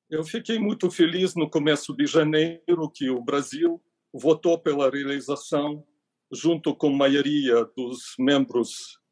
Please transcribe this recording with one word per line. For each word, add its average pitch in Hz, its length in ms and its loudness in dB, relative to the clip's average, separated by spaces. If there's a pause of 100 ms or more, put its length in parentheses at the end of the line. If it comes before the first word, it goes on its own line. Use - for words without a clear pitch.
Eu 156 140 -4
fiquei 220 360 -4
muito 202 320 0
feliz 175 440 2
no 160 140 -2
começo 147 440 0
de 139 120 0
janeiro 160 880 0
que 131 160 -4
o 127 100 -2
Brasil 143 640 -2 (320)
votou 160 460 2
pela 143 320 0
realização, 143 920 -4 (480)
junto 156 440 0
com 151 140 2
a 139 80 2
maioria 139 680 4 (120)
dos 123 420 -10
membros 131 800 0 (120)